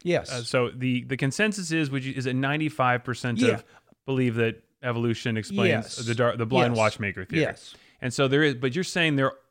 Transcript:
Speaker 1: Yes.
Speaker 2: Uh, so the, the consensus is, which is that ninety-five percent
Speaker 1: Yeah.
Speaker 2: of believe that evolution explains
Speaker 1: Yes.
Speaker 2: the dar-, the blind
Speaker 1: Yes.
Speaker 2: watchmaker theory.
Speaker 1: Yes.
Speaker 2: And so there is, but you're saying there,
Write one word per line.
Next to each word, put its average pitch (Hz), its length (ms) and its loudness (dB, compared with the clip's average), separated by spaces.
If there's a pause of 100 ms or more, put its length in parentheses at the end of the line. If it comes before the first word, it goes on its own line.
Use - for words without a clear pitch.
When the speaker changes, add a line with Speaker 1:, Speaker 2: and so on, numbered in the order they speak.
Speaker 1:
Yes. 170 280 0
Speaker 2:
Uh, 123 120 -4
so 123 260 0
the, 127 340 -2
the 127 140 -4
consensus 190 540 0
is, 160 180 0
which 131 160 -4
is 135 200 -6
that 127 80 -2
ninety-five 135 680 0
percent 120 360 -2
Speaker 1:
Yeah. 113 160 4
Speaker 2:
of 113 100 -10 (400)
believe 127 300 0
that 113 280 -2 (200)
evolution 117 540 -2
explains 190 320 0
Speaker 1:
Yes. 113 280 -2
Speaker 2:
the 117 180 -2
dar-, 120 220 2
the 117 80 -2
blind 120 280 2
Speaker 1:
Yes. 113 40 0
Speaker 2:
watchmaker 101 480 0
theory. 156 180 0
Speaker 1:
Yes. - 320 -8 (260)
Speaker 2:
And 123 120 -4
so 139 140 4
there 143 160 4
is, 139 120 4
but 127 200 -2
you're 180 80 0
saying 165 320 2
there, 135 160 2 (200)